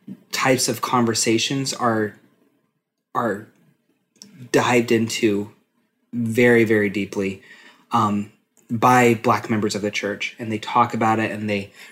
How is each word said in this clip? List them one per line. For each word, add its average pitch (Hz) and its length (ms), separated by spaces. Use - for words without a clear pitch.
types 131 360
of 120 140
conversations 123 920
are, 110 400
are 110 340
dived 120 400
into 110 600
very, 117 520
very 104 260
deeply, 98 540
um, 104 400
by 123 440
Black 110 340
members 107 260
of 98 80
the 104 80
church. - 480
And 110 120
they 107 80
talk 117 340
about 110 260
it 110 120
and 107 180
they 101 220